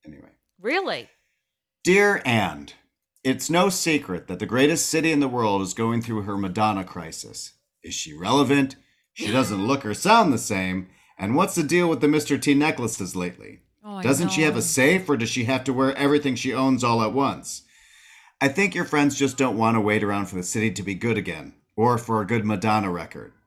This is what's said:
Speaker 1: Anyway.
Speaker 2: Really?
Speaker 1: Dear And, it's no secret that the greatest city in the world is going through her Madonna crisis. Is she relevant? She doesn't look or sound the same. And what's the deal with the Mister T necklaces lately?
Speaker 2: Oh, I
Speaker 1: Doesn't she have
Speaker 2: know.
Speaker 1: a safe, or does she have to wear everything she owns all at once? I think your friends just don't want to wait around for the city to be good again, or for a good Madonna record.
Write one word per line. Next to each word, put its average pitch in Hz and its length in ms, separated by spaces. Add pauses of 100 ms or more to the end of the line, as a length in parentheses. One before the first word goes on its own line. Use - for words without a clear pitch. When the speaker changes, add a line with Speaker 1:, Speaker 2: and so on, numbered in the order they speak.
Speaker 1:
Anyway. - 240 (300)
Speaker 2:
Really? 220 480 (720)
Speaker 1:
Dear 202 420
And, 90 480 (500)
it's 131 280
no 180 180
secret 151 600
that 90 100
the 104 80
greatest 139 420
city 160 240
in 143 80
the 139 80
world 110 340
is 92 120
going 113 280
through 113 200
her 101 140
Madonna 98 480
crisis. - 680 (300)
Is - 120
she 78 200
relevant? 135 640 (360)
She - 180
doesn't 107 360
look 135 180
or 107 100
sound 202 380
the 113 60
same. 92 500 (300)
And 101 180
what's 185 180
the 170 80
deal 170 260
with 147 120
the 147 80
Mister 147 300
T 143 160
necklaces 120 600
lately? 90 460 (240)
Speaker 2:
Oh, - 120
I - 60
Speaker 1:
Doesn't 139 280
she 156 120
have 151 120
Speaker 2:
know. 117 60
Speaker 1:
a - 20
safe, 147 460
or 143 80
does 113 120
she 123 160
have 127 200
to 135 80
wear 131 240
everything 143 380
she 123 200
owns 131 280
all 117 200
at 107 100
once? 120 500 (800)
I 139 80
think 190 260
your 180 120
friends 143 320
just 135 180
don't 123 220
want 113 180
to 110 40
wait 104 220
around 101 240
for 92 100
the 90 60
city 110 300
to 98 100
be 98 120
good 110 240
again, 80 360 (220)
or 117 220
for 113 220
a 95 60
good 110 180
Madonna 107 460
record. 80 420 (140)